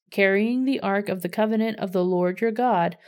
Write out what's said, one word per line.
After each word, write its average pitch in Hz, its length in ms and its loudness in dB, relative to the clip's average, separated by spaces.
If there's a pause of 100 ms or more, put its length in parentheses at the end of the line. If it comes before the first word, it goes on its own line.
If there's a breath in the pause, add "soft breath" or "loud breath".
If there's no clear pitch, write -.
carrying 208 540 2
the 262 160 0
Ark 196 300 -2
of 185 120 -4
the - 80 -6
Covenant 220 480 0
of 202 140 -6
the 185 140 0
Lord 180 360 0
your 226 100 0
God, 208 460 0 (100)